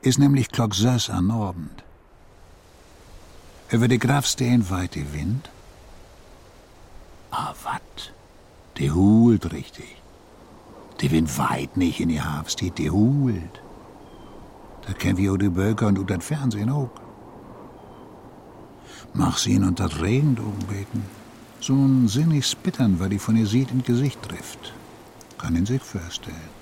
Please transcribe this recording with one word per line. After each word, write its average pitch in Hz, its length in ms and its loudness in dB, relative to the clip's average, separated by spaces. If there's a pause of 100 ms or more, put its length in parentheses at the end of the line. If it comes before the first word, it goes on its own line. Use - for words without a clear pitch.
Is 131 160 2
nämlich 139 320 4
klock 104 260 0
sös 113 340 2
an 92 220 0
Abend. 90 520 -6 (1900)
Über 117 160 4
de 123 100 4
Graf 131 300 0
stehen 120 420 2
weite 85 440 -6
Wind. 92 360 -4 (1800)
Ah, - 320 -6
wat? - 480 -12 (680)
De 69 140 0
hult 104 600 6
richtig. - 440 -12 (1040)
De - 80 2
Wind 80 300 2
weit - 360 -4
nicht 85 240 0
in 85 100 0
die 76 120 -2
Hafstiet, 80 560 -4
de 76 140 -2
hult. 110 720 2 (1200)
Dat 101 140 -10
kennen 98 180 0
wir 98 140 2
auch 98 60 2
die 98 120 2
Böker 101 380 0
und 98 100 4
auch 98 80 -2
dat 92 180 -4
Fernsehen 123 460 -2
auch. 139 220 -2 (2250)
Mach - 240 0
sie 101 160 0
ihn 101 100 4
und 92 160 0
dat 80 220 -2
Regen 127 360 2
oben 101 300 -6
beten. 101 380 -8 (560)
So 135 120 0
ein 135 360 4
sinnig 147 360 2
Spittern, 110 540 0
weil 95 100 -2
die 101 100 -2
von 110 180 2
ihr 110 100 2
sieht, 127 240 0
in 127 120 -2
Gesicht 127 380 0
trifft. - 520 -14 (640)
Kann 123 180 -2
ihn 87 100 2
sich 127 160 -2
vorstellen. 82 680 -12 (100)